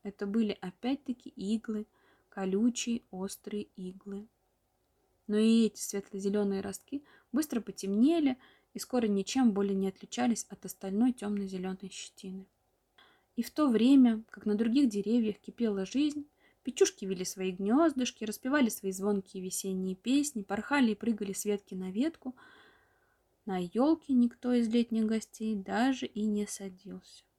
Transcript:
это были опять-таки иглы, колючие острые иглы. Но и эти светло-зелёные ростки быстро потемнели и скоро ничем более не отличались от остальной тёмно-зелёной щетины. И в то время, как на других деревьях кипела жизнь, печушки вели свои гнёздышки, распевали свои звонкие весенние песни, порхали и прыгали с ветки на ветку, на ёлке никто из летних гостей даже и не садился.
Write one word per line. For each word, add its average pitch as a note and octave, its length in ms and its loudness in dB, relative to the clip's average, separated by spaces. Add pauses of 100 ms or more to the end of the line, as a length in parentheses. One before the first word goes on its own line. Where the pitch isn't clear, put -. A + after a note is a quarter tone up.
это G3+ 240 -8
были G#3+ 320 -2
опять-таки A#3+ 720 -8
иглы, G#3+ 580 -6 (400)
колючие A3 840 -2
острые G3+ 540 -10 (120)
иглы. G3 500 -12 (1000)
Но G#3 100 0
и A3+ 300 6
эти - 160 -4
светло-зелёные G3 800 -2
ростки G3 420 -10 (260)
быстро B3 300 0
потемнели B3+ 760 2 (340)
и G3+ 60 -12
скоро B3 280 -2
ничем G#3 460 2
более G3 220 0
не F#3+ 140 0
отличались A#3 600 -4
от - 160 -18
остальной G3+ 480 0
тёмно-зелёной F#3+ 760 -6
щетины. - 560 -16 (880)
И A#3 60 -2
в - 80 -6
то D4+ 180 2
время, A#3 640 6
как - 160 -8
на G#3 80 2
других A#3 340 4
деревьях G#3+ 520 0
кипела G3+ 440 -2
жизнь, D4 420 -2 (360)
печушки - 420 2
вели F#3 220 -4
свои F#3+ 240 -4
гнёздышки, A#3+ 720 2
распевали B3+ 460 0
свои F#3+ 220 -6
звонкие G3 500 -4
весенние F#3 520 -4
песни, C4 480 -2
порхали A3 500 0
и - 20 0
прыгали G#3 400 -4
с - 100 -8
ветки G#3 300 -4
на F#3 160 -8
ветку, B3+ 440 -4 (1080)
на F#3 140 -4
ёлке C4 560 0
никто A#3+ 400 2
из A#3 140 4
летних A3+ 360 2
гостей A3 500 -4
даже A3 520 -2
и G#3+ 180 -4
не G#3 220 0
садился. F#3 800 -14 (140)